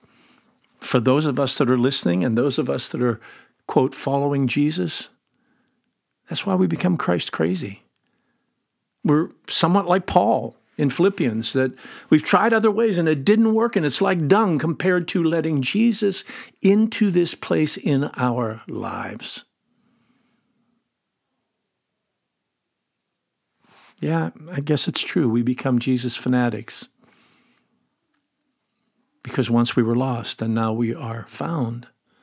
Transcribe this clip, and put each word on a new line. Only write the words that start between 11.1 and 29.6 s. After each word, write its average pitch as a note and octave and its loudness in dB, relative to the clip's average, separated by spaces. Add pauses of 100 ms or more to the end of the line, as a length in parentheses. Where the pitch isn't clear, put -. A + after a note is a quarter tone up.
that C3 0 (360)
we've D3+ 6
tried G#3 2
other A3 4
ways G#3 0
and E3 2
it C#3+ 0
didn't A3 4
work, A3+ 0
and E3+ 2
it's C#3+ 0
like F3+ 0
dung F#3+ 4
compared E3+ 0
to F3 0
letting D#3+ 0
Jesus G3+ 0 (380)
into G#3+ 4
this F3 2
place D#3 0
in C#3+ 0 (120)
our A#2 -2
lives. - -10 (4000)
Yeah, D#3+ -2 (200)
I F3+ -4
guess D3 0
it's - -4
true. D#3 0
We A#2 2
become B2 0
Jesus B2 0
fanatics. A#2+ -2 (2250)
Because A#2+ -2
once A#2+ 2